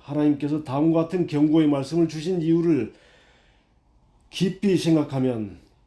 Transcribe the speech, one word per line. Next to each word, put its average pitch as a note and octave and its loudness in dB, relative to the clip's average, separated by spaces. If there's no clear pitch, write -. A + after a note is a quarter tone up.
하나님께서 D3 -2
다음과 D#3+ 0
같은 F3 -2
경고의 D3+ 2
말씀을 D#3 0
주신 D#3+ -4
이유를 E3 2
깊이 F#3 -2
생각하면 C3 -2